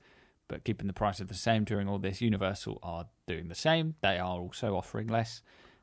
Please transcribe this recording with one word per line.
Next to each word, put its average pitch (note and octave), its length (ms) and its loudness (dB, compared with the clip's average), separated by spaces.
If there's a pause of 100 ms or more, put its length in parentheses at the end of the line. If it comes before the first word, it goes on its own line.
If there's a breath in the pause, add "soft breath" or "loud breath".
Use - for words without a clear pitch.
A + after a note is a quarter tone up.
(460 soft breath)
but - 180 -8
keeping G#2 220 0
the G2 60 -2
prices G2 340 0
the F#2+ 80 -8
same A2 300 4
during G2+ 240 0
all G2+ 100 0
this. F#2+ 220 -2
Universal G2+ 640 2
are E2+ 240 -6 (200)
doing E2 220 -4
the E2+ 60 -10
same, D#3+ 480 2
they G2 160 4
are F2+ 200 -2
also F#2 380 -2
offering A2 320 -4
less A2+ 320 0 (420 loud breath)